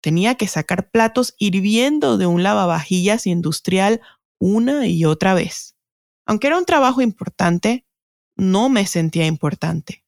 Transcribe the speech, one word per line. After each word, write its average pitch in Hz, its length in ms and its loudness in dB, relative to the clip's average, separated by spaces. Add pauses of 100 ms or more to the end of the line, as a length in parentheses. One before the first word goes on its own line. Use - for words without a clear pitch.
Tenía 180 340 0
que 220 120 -4
sacar - 440 -6
platos 226 480 0
hirviendo 226 800 0
de 190 80 2
un 175 160 2
lavavajillas 185 840 0
industrial 185 760 0 (380)
una 233 480 0
y 165 180 0
otra 160 300 2
vez. - 420 -4 (500)
Aunque 214 220 -2
era 320 100 2
un 359 80 -2
trabajo 262 360 2
importante, 196 840 -2 (500)
no 196 320 2
me 214 180 2
sentía 165 400 -2
importante. 160 800 -6